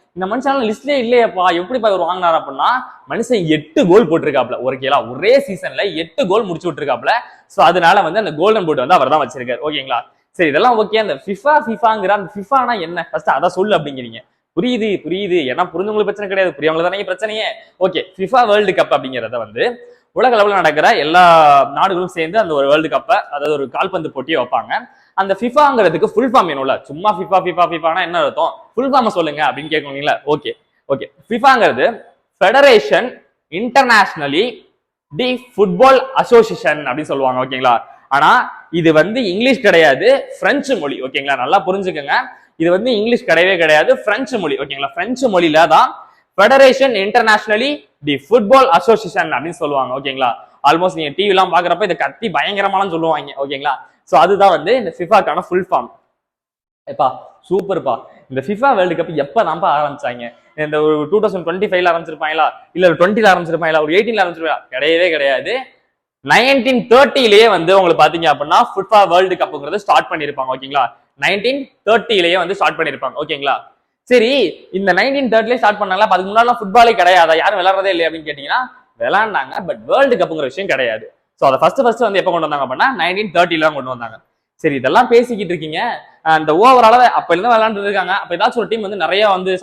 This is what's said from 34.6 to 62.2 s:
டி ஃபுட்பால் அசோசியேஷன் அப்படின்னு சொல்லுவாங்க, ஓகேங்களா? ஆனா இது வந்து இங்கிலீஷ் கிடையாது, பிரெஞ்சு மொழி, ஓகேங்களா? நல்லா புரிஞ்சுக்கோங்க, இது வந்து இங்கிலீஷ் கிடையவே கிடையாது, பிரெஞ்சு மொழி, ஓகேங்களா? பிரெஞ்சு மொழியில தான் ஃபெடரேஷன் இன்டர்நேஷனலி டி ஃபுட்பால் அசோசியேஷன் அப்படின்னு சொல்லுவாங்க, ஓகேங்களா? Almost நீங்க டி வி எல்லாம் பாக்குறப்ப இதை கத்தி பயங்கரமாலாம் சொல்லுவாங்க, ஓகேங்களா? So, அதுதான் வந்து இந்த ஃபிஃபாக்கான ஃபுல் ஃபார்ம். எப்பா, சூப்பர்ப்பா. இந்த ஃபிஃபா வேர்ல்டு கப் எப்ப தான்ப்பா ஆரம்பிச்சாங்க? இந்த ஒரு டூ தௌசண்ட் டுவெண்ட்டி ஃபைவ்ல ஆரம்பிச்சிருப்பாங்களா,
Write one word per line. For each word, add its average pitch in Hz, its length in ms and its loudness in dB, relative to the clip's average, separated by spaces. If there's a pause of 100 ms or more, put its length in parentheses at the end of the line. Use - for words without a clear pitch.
டி 247 100 -2 (240)
ஃபுட்பால் 214 480 4 (220)
அசோசியேஷன் 170 640 2
அப்படின்னு 151 240 -6
சொல்லுவாங்க, 131 320 -2
ஓகேங்களா? 127 300 0 (400)
ஆனா 151 160 4 (480)
இது 165 100 2 (120)
வந்து 214 180 -2 (120)
இங்கிலீஷ் 226 340 0
கிடையாது, 165 420 4 (320)
பிரெஞ்சு 254 420 -2
மொழி, 139 140 -6 (100)
ஓகேங்களா? 139 380 -4
நல்லா 156 140 2 (100)
புரிஞ்சுக்கோங்க, 180 480 -4 (460)
இது 165 140 2
வந்து 220 140 -2 (100)
இங்கிலீஷ் 233 300 -2
கிடையவே 180 320 2
கிடையாது, 156 300 4 (140)
பிரெஞ்சு 247 380 -4
மொழி, 143 200 -4
ஓகேங்களா? 139 340 -8
பிரெஞ்சு 240 360 -4
மொழியில 165 280 4 (140)
தான் 233 140 4 (480)
ஃபெடரேஷன் 262 560 4 (120)
இன்டர்நேஷனலி 220 640 0 (360)
டி 147 60 0 (120)
ஃபுட்பால் 240 520 4
அசோசியேஷன் 180 580 0
அப்படின்னு 156 280 -8
சொல்லுவாங்க, 139 340 -2
ஓகேங்களா? 135 320 -4 (400)
Almost 165 300 2
நீங்க 151 180 -6
டி 190 100 0
வி 196 60 2
எல்லாம் 185 220 2
பாக்குறப்ப 175 340 0
இதை 165 160 -6
கத்தி 226 220 -8 (100)
பயங்கரமாலாம் 196 560 -2
சொல்லுவாங்க, 156 400 -4 (100)
ஓகேங்களா? 139 300 -4 (360)
So, - 140 2
அதுதான் 190 320 4
வந்து 151 240 -2
இந்த 190 160 -6
ஃபிஃபாக்கான 175 520 0
ஃபுல் 180 200 -2
ஃபார்ம். 127 220 -2 (1000)
எப்பா, 139 160 0 (420)
சூப்பர்ப்பா. 175 440 -4 (380)
இந்த 131 160 -6
ஃபிஃபா 208 300 -2
வேர்ல்டு 180 220 0
கப் 165 140 -6 (120)
எப்ப 226 240 -2
தான்ப்பா 170 280 -2
ஆரம்பிச்சாங்க? 135 480 -6 (400)
இந்த 151 200 -4
ஒரு 156 100 2 (160)
டூ 208 120 2
தௌசண்ட் 185 240 -4
டுவெண்ட்டி 185 240 -4
ஃபைவ்ல 180 200 -2
ஆரம்பிச்சிருப்பாங்களா, 160 560 -4 (280)